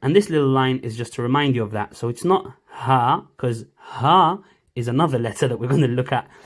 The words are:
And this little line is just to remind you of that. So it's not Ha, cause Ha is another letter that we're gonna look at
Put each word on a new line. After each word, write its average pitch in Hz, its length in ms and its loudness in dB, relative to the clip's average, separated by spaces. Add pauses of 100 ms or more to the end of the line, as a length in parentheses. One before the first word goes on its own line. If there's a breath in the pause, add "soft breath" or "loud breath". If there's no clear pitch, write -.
And 147 140 0
this 202 140 4
little 151 180 2
line 131 320 2
is 117 180 -8
just 117 160 -8
to - 80 -8
remind 131 340 2
you 117 80 0
of 104 80 -6
that. 104 240 -6
So 117 140 -6
it's 120 140 -8
not 175 300 0 (160)
Ha, 131 560 0 (120)
cause 113 280 -6 (100)
Ha 165 640 2 (360 soft breath)
is 120 120 -6
another 135 320 0
letter 117 280 -2
that 120 120 -4
we're 117 80 -6
gonna 139 200 2
look 123 240 -2
at 131 160 -2 (180 loud breath)